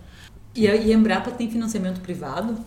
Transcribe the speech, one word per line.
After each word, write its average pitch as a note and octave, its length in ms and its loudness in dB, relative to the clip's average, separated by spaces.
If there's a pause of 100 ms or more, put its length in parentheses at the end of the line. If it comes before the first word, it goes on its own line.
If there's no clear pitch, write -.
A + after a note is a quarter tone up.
(560)
E G#3+ 120 4
a, G3+ 80 4
e A3 160 2
a A3 40 4
Embrapa A3 360 4
tem A#3 180 -6
financiamento G#3+ 520 -4
privado? E3+ 540 -6 (120)